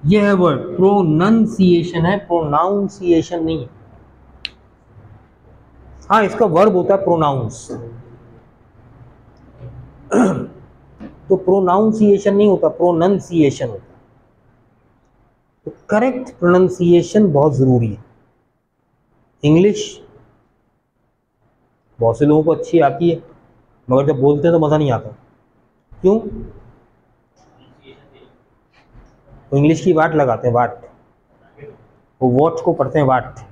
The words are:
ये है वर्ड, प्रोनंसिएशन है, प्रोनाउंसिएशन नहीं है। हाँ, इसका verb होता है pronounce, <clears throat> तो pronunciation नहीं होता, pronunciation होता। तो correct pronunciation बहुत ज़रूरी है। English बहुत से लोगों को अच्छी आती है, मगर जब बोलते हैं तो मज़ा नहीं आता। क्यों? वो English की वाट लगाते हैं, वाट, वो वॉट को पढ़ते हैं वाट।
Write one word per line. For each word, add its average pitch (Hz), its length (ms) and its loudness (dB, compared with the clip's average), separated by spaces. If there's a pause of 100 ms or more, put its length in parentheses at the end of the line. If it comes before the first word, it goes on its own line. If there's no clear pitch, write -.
ये 202 140 2
है 202 140 2
वर्ड, 175 260 0 (160)
प्रोनंसिएशन 180 1300 2
है, 196 120 0
प्रोनाउंसिएशन 170 1300 -2
नहीं 160 140 -4
है। 123 100 -12 (2500)
हाँ, 214 140 2
इसका 220 240 -2
verb 180 280 2
होता 180 180 0
है 196 100 -2
pronounce, 143 640 -4 (2500)
<clears throat> 185 360 0 (800)
तो 190 80 2
pronunciation 196 960 0
नहीं 208 140 4
होता, 170 200 0
pronunciation 170 1000 0
होता। 101 260 -16 (1700)
तो 156 60 -14 (180)
correct 247 480 -4
pronunciation 175 960 2
बहुत 143 220 2
ज़रूरी 123 340 0
है। 101 160 -12 (1400)
English 170 580 2 (2000)
बहुत 113 200 0
से 147 80 0
लोगों 151 160 2
को 160 100 0
अच्छी 151 280 -2
आती 147 300 0
है, 165 120 -6 (680)
मगर 135 180 0
जब 139 140 -2
बोलते 143 280 2
हैं 165 40 2
तो 160 140 0
मज़ा 151 120 0
नहीं 147 140 0
आता। 110 180 -6 (840)
क्यों? 190 240 0 (3250)
वो 139 60 2
English 156 260 2
की 185 80 2
वाट 160 220 0
लगाते 123 340 0
हैं, 113 60 -2
वाट, 120 220 0 (1400)
वो 131 100 0
वॉट 156 300 0
को 175 120 -2
पढ़ते 143 260 -4
हैं 143 80 2
वाट। 127 320 -2 (140)